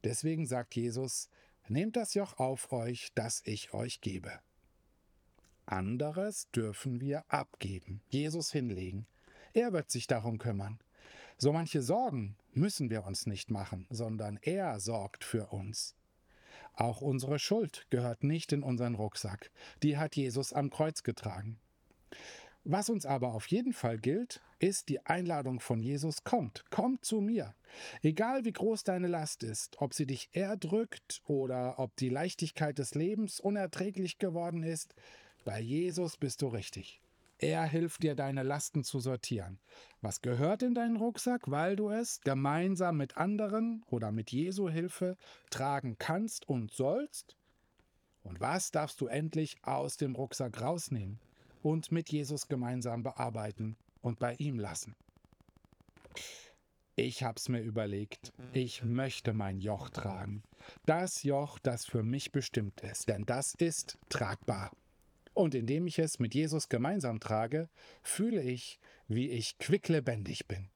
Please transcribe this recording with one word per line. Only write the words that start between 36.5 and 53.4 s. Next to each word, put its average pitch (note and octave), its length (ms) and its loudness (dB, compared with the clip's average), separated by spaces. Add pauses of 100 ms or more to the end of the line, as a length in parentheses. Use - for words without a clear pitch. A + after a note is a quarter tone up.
Er D#3+ 280 2
hilft E3 360 0
dir, D3+ 140 2
deine C3+ 260 0
Lasten C#3+ 420 0
zu - 160 -2
sortieren. A2+ 600 -2 (420)
Was G#2 200 -4
gehört C#3+ 420 2
in B3 100 4
deinen A#3 220 2
Rucksack, A#3 560 0
weil E3 240 4
du G#3 140 0
es A3+ 320 -2
gemeinsam E3 760 4
mit C#3 200 0
anderen G#3+ 720 2
oder A2 240 0
mit A2 200 -2
Jesu F3+ 380 0
Hilfe F3+ 480 0 (340)
tragen C3 480 0
kannst - 480 0
und A#2+ 240 0
sollst? F#3+ 640 0 (880)
Und F2 160 -10
was D3+ 320 0
darfst D3+ 300 0
du B2+ 60 0
endlich D#3 560 -2
aus C3+ 340 -2
dem C3+ 180 0
Rucksack B2 460 -4
rausnehmen A#2 580 -2 (420)
und D#3+ 300 2
mit - 180 0
Jesus D3 380 -2
gemeinsam B2 560 -2
bearbeiten A2 720 -4 (260)